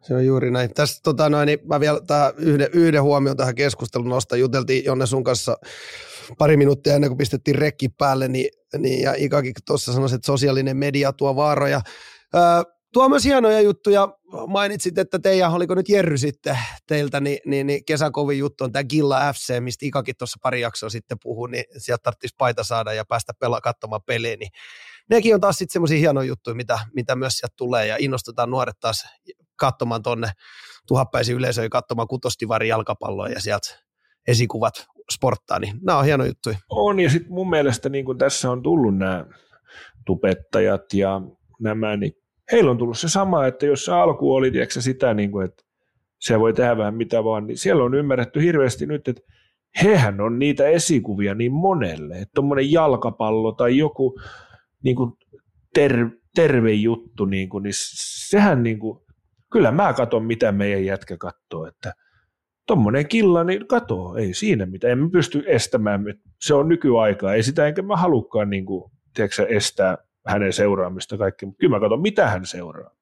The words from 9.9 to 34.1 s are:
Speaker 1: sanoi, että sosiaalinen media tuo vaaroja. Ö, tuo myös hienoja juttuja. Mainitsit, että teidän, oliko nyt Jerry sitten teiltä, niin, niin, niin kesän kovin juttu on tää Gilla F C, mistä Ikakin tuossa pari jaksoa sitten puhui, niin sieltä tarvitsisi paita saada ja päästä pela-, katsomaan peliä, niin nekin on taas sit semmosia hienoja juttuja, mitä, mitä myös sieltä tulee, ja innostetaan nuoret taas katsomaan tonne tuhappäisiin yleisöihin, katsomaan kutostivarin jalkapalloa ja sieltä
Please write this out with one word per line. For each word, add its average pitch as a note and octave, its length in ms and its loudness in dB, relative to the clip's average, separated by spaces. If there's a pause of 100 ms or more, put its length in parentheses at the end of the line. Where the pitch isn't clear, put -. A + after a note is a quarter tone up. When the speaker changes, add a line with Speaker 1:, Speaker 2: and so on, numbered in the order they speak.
Speaker 1:
sanoi, C3+ 220 0
että - 120 -6
sosiaalinen C3+ 500 0
media C#3 360 0
tuo C#3 240 -2
vaaroja. C#3+ 440 2 (540)
Ö, E3+ 40 6 (540)
tuo C4 160 6
myös C#4+ 160 4
hienoja A3+ 360 4
juttuja. G3+ 480 4 (380)
Mainitsit, G3 520 -2
että F#3 200 -2
teidän, F#3 340 2
oliko F3 220 0
nyt F#3 140 0
Jerry F3 300 2
sitten C#3 400 -4 (280)
teiltä, D3 340 -2
niin, C#3+ 260 -2
niin, C#3 200 -2
niin C#3+ 180 -2
kesän D3+ 280 0
kovin C#3+ 260 -2
juttu C#3 260 -4
on A#2+ 80 -6
tää C#3 120 -2
Gilla C#3 480 2
F - 40 -8
C, B2 240 -4
mistä B2 260 -8
Ikakin C3 320 -4
tuossa - 240 -12
pari B2 180 -2
jaksoa A2+ 280 -6
sitten A2 340 -10
puhui, A#2+ 280 -10
niin B2 140 -8 (140)
sieltä A#2+ 240 -4
tarvitsisi B2 360 -6
paita A#2+ 260 0
saada A2+ 280 -4
ja A2 120 -6
päästä A#2 280 -6 (120)
pela-, A#2 160 -2
katsomaan A2 460 -6
peliä, A#2 300 -4
niin G#2+ 140 -14 (600)
nekin A3+ 240 4
on G3 60 2
taas G3 180 2
sit F3+ 120 -8
semmosia D#3+ 280 0
hienoja C3+ 300 2
juttuja, A#2+ 260 -8
mitä, A#2 240 -4 (160)
mitä B2+ 220 -4
myös C3 220 -4
sieltä - 180 -8
tulee, B2 300 -2
ja G#2+ 120 -4
innostetaan B2 520 -4
nuoret B2 300 -4
taas A2+ 260 -4 (500)
katsomaan A#2+ 460 -2
tonne A2+ 260 -4 (600)
tuhappäisiin B2 500 0
yleisöihin, A#2 320 -2
katsomaan A#2 380 -4
kutostivarin A2+ 600 -4
jalkapalloa G#2+ 600 -4
ja A#2 120 -8
sieltä G2+ 280 -4 (580)